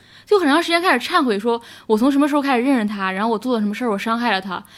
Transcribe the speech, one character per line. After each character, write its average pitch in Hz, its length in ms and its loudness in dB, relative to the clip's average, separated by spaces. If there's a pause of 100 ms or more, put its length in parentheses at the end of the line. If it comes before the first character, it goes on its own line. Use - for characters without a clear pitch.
(240)
就 415 140 4
很 349 100 2
长 302 140 4
时 330 60 -6
间 339 120 2
开 339 180 2
始 240 80 -6
忏 330 160 0
悔， 226 160 0
说 233 220 -2 (260)
我 220 120 2
从 254 120 2
什 277 80 2
么 285 80 4
时 277 80 -2
候 294 60 2
开 277 160 0
始 233 80 0
认 262 160 2
识 208 80 -2
他， 196 240 -4
然 190 100 -4
后 226 60 0
我 226 100 0
做 247 180 -2
了 220 40 -2
什 208 60 0
么 208 80 -4
事 220 100 -6
儿， 240 60 0
我 202 80 -2
伤 226 200 -4
害 240 140 0
了 190 80 0
他。 190 240 -10 (140)